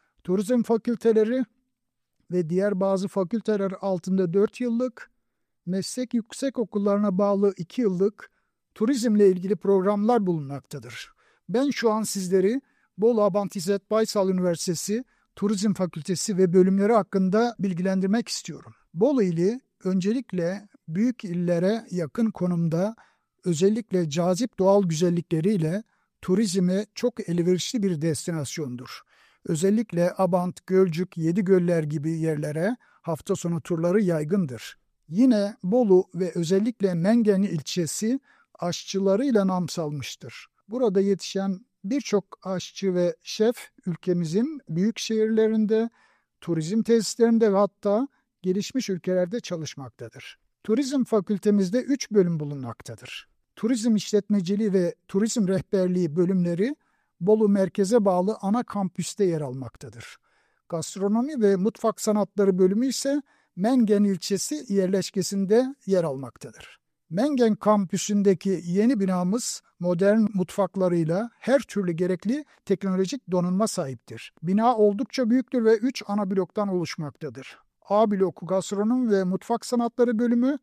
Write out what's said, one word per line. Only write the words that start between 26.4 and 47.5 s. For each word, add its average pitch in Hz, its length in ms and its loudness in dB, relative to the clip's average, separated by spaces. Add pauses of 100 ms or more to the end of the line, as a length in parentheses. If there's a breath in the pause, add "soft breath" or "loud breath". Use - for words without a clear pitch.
çok - 340 -4
elverişli 175 540 0
bir 175 200 0
destinasyondur. 151 960 -6 (440 soft breath)
Özellikle 180 760 0
Abant, 180 480 -2
Gölcük, 185 500 0
Yedigöller 175 640 2
gibi 151 300 -4
yerlere 160 720 -2
hafta - 540 -6
sonu 170 240 -4
turları 175 420 0
yaygındır. 156 760 -2 (300)
Yine 208 540 2
Bolu 190 420 4 (100)
ve 175 200 -4
özellikle 190 600 0
Mengen 202 480 4
ilçesi 196 800 -4 (380 soft breath)
aşçılarıyla 196 880 0
nam 180 220 -2
salmıştır. 151 800 -10 (220)
Burada 214 320 0
yetişen 196 600 -2 (240)
birçok 214 580 -4
aşçı 185 520 -4
ve 175 280 0
şef 220 340 0 (300)
ülkemizin 180 840 -2
büyük 185 300 -2
şehirlerinde, 220 920 0 (500 soft breath)
turizm 170 420 -2
tesislerinde 226 720 2